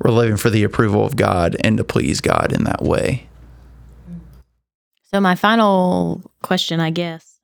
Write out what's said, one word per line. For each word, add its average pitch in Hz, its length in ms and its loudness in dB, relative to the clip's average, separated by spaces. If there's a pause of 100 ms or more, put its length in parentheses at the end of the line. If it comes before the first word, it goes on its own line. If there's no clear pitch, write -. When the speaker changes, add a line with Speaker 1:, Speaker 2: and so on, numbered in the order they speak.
Speaker 1:
We're - 80 2
living 113 260 2
for 117 140 0
the 104 140 2
approval 104 400 2
of 104 120 -4
God 90 440 0
and 110 180 2
to 104 60 0
please - 360 -2
God - 320 0
in - 120 0
that - 180 -2
way. - 460 -2 (1800)
Speaker 2:
So 196 80 0
my 185 160 2
final 185 920 0 (140)
question, 175 380 -2
I 160 100 -2
guess, 165 540 -8